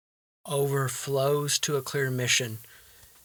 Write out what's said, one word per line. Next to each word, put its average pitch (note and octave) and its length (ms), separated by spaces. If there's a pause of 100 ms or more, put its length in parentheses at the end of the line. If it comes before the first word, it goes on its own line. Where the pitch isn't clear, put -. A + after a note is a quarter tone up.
(460)
overflows C#3 1120
to D3 160
a C3+ 60
clear C3+ 280
mission, A#2+ 480 (680)